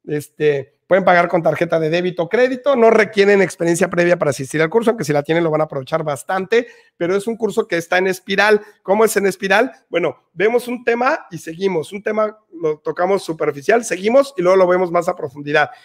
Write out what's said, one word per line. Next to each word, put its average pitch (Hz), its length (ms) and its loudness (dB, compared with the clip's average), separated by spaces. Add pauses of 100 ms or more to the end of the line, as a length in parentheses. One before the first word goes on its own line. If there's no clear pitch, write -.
este, 147 800 -4
pueden 190 160 0
pagar 180 240 4
con 170 160 -2
tarjeta 165 340 0
de 160 120 -2
débito 175 340 -2
o 165 60 -6
crédito. 254 480 0
No 226 120 4
requieren 202 520 4
experiencia 170 480 0
previa 175 280 2
para 151 140 0
asistir 139 300 -4
al 160 80 0
curso, 226 220 2
aunque 226 120 -6
si 147 80 -2
la 143 120 0
tienen 165 200 0
lo 160 80 0
van 156 80 0
a 156 60 0
aprovechar 151 400 -4
bastante. 190 640 -2 (280)
Pero 175 180 -2
es 196 140 -4
un 233 80 -4
curso 214 320 -4
que 180 80 -4
está 170 220 -2
en 185 100 2
espiral. 202 540 0 (200)
¿Cómo 208 220 0
es 220 140 0
en 196 80 2
espiral? 196 480 0 (160)
Bueno, 170 260 -2 (160)
vemos 233 380 -2
un 247 160 -8
tema 247 460 0
y 170 60 -10
seguimos. 165 540 -4
Un 196 100 -10
tema 214 360 -2 (160)
lo 156 240 -4
tocamos 180 460 -2
superficial, 156 600 -2
seguimos 226 540 0
y 180 40 -2
luego 180 140 4
lo 185 120 6
vemos 180 220 2
más 170 200 0
a 180 80 -4
profundidad. 147 520 -2 (160)